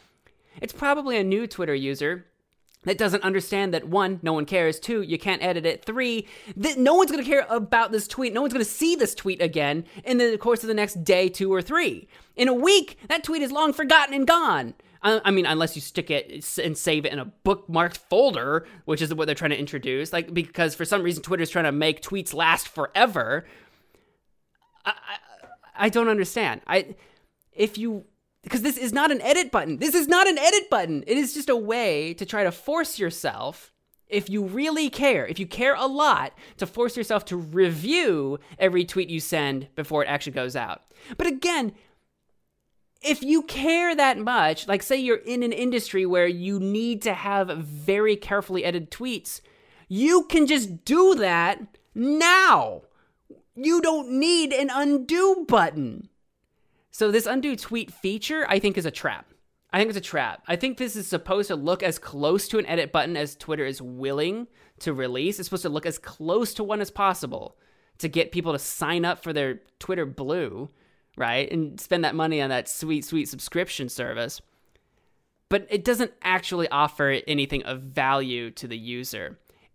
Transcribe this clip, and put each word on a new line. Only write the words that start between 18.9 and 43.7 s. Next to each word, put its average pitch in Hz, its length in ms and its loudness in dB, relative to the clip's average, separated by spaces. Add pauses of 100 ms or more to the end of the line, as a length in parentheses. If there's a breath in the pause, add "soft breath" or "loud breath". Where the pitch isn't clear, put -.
is 156 120 -2
what 156 120 -2
they're 151 100 0
trying 151 160 -2
to 143 80 -2
introduce, 139 540 -6
like, 170 200 -4
because 165 400 -2
for 165 120 -6
some 196 180 0
reason 175 180 -2
Twitter's 165 280 -2
trying 170 160 0
to 143 80 2
make 156 280 0
tweets 190 320 -8
last 165 360 2
forever. 160 760 0 (1400 soft breath)
I, 208 60 -2
I, - 920 -8
I 220 40 6
don't 233 180 2
understand. 202 580 0
I, - 300 0 (560 soft breath)
if 214 260 -2
you, 214 280 -6 (380)
because 240 180 -4
this 269 160 -2
is 240 160 -4
not 294 180 4
an 269 100 0
edit 294 300 4
button. 156 260 0
This 269 160 0
is 320 140 4
not 359 200 8
an 349 100 4
edit 320 320 6
button. 165 360 0
It 220 120 2
is 285 160 0
just 294 160 -4
a 254 60 6
way 202 580 0
to 190 120 -8
try 208 200 0
to 175 60 2
force 311 460 -4
yourself, 147 760 -6 (340)
if 202 220 -2
you 202 160 -2
really 294 440 -2
care, 226 380 2
if 160 100 -6
you 190 80 -6
care 254 300 0
a 254 100 -2
lot, 269 460 2 (240 loud breath)
to 196 100 -6
force 233 300 -2
yourself 214 300 -2
to 180 100 -6
review 170 1040 0 (180 loud breath)
every 180 280 2
tweet 175 240 -2
you 165 100 -4
send 139 560 -2
before 151 260 0
it - 60 0
actually 143 240 -4
goes 127 240 -4
out. 113 280 -6 (340 loud breath)
But - 100 0
again, 277 460 -2 (1300 soft breath)
if 294 200 0
you 294 220 2
care 330 500 0